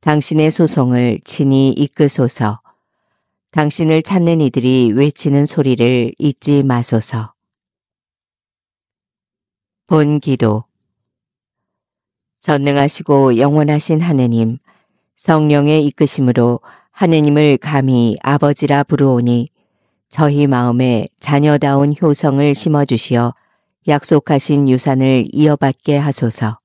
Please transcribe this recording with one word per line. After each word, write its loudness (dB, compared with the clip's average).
당신의 0
소송을 0
친히 0
이끄소서. -2
당신을 0
찾는 0
이들이 0
외치는 0
소리를 0
잊지 0
마소서. -4
본기도. 0
전능하시고 0
영원하신 0
하느님, 0
성령의 2
이끄심으로 0
하느님을 2
감히 0
아버지라 0
부르오니 0
저희 0
마음에 0
자녀다운 0
효성을 0
심어주시어 -2
약속하신 0
유산을 0
이어받게 0
하소서. -4